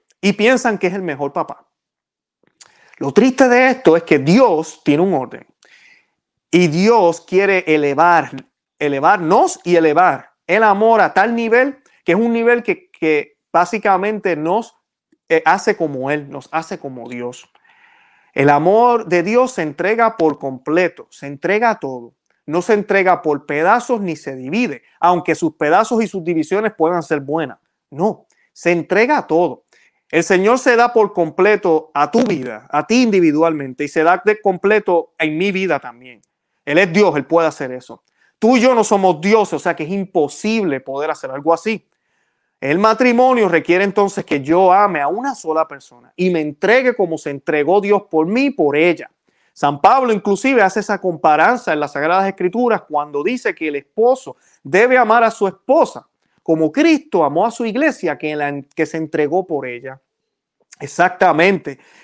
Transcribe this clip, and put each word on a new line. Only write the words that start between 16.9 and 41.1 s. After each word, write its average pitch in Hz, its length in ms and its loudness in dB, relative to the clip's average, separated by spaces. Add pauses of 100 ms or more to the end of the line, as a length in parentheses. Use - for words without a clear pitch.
Dios. 123 420 -12 (840)
El 139 160 4
amor 214 560 2
de 170 160 0
Dios 247 300 0
se 180 100 -6
entrega 214 560 -2
por 156 200 0
completo, 147 720 -4
se - 160 -18
entrega 196 500 -2
todo. 123 360 -12 (320)
No 160 160 -4
se 214 140 0
entrega 190 480 0
por 147 240 -4
pedazos 202 560 0
ni 175 120 -6
se 139 220 -12
divide, 147 460 -6 (180)
aunque 175 340 2
sus 156 200 -4
pedazos 214 500 0
y - 20 -4
sus 190 160 -8
divisiones 180 540 -2
puedan 170 260 0
ser 151 180 -4
buenas. 139 380 -6 (300)
No, 175 380 -6 (260)
se - 200 -2
entrega 208 540 0
todo. 160 380 -2 (460)
El 165 120 0
Señor 196 360 2
se 247 180 2
da 240 160 2
por 208 220 2
completo 185 800 0
a 147 160 0
tu 226 140 2
vida, 123 460 -8
a 151 160 -2
ti 247 180 2
individualmente, 156 800 0
y 143 40 -6
se 160 140 -2
da 180 200 2
de 208 200 0
completo 196 760 0
en 156 200 -4
mi 196 120 -2
vida 185 300 -2
también. 120 400 -20 (440)
Él 147 140 0
es 196 140 2
Dios, 185 240 2
Él 139 100 -4
puede 165 220 2
hacer 139 240 -10
eso. 131 320 -18 (340)
Tú 247 180 4
y 233 40 2
yo 254 140 4
no 220 100 2
somos 190 360 2
dioses, 202 340 0
o 151 40 -4
sea 170 160 -4
que 165 80 -10
es 151 80 -8
imposible 190 880 -4
poder 143 300 -8